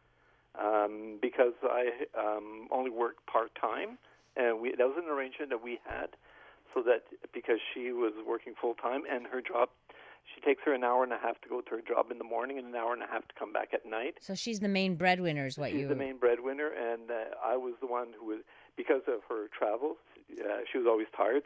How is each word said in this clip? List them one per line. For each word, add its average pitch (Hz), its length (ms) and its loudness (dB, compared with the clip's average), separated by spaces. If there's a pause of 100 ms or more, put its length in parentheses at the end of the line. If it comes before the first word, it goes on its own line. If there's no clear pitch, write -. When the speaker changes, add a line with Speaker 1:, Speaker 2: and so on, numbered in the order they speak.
(540)
Speaker 1:
um, 107 680 2
because 123 400 4
I, 123 520 0
um, 107 560 -4
only 131 200 0
work 117 340 -2
part 117 300 0
time, 151 420 -4 (400)
and 120 240 4
we, 123 160 -2
that 123 100 6
was 135 120 2
an 170 100 -6
arrangement 139 420 -4
that 117 120 -2
we 120 240 -8
had, 123 300 -8 (580)
so 127 80 2
that 117 220 4 (280)
because 120 280 0 (120)
she 123 200 -4
was 117 200 2 (140)
working 113 340 -4
full 117 140 0
time 127 360 -2
and 120 160 -4
her 127 140 -4
job, 123 300 2 (640)
she - 80 -18
takes 143 220 4
her 151 80 4
an 123 120 0
hour 123 180 6
and 127 100 2
a 113 60 -2
half 120 220 -2
to - 80 -20
go 123 120 -2
to - 100 -10
her 117 100 -4
job 117 320 2
in 120 60 -8
the 117 60 -6
morning 117 340 -4
and 123 100 -10
an 120 80 -12
hour 117 160 0
and 117 100 -4
a 110 40 -8
half 113 200 -6
to - 100 -20
come 107 160 -8
back 107 200 -2
at - 120 -2
night. 113 360 -4
Speaker 2:
So 190 160 -8
she's 220 240 -4
the 202 80 0
main 190 260 2
breadwinner, 170 520 2
is 131 120 -6
what 139 120 -2
Speaker 1:
She's 143 100 0
Speaker 2:
you 139 80 -2
Speaker 1:
the 135 80 2
main 135 220 -4
breadwinner, 127 500 4
and, 117 420 -2
uh, 113 320 -4
I 113 140 2
was 127 240 -2
the 131 80 -6
one 120 300 -4
who 113 80 -12
was, 110 140 -4 (360)
because 139 320 2
of 117 200 -2
her 110 200 -4
travels, 123 480 -2 (420)
uh, 104 220 -2 (100)
she 139 80 -2
was 120 80 4
always 110 300 4
tired, 120 300 4